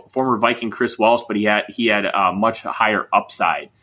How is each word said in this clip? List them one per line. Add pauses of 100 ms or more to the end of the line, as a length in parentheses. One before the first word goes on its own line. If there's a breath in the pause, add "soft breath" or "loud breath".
(100)
former
Viking
Chris
Walsh,
but
he
had,
he
had
a
much
higher
upside. (120 soft breath)